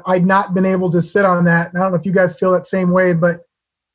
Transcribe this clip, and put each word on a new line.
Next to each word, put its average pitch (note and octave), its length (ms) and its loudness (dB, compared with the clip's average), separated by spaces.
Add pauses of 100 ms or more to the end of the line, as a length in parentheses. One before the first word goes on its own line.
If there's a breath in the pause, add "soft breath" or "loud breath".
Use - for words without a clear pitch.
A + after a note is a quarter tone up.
I F#3 140 0
not F#3+ 340 0
been F#3 100 0
able F#3 280 0
to E3+ 100 2
sit G3+ 240 0
on F3 180 2
that. E3+ 240 2
And F3 100 -8
I F3+ 60 0
don't F#3+ 80 -2
know F3 60 -2
if - 80 -8
you G3 60 -4
guys F3+ 260 0
feel F#3 140 0
that F3+ 140 -2
same F#3 240 -2
way, F3+ 220 2
but E3+ 280 0 (540)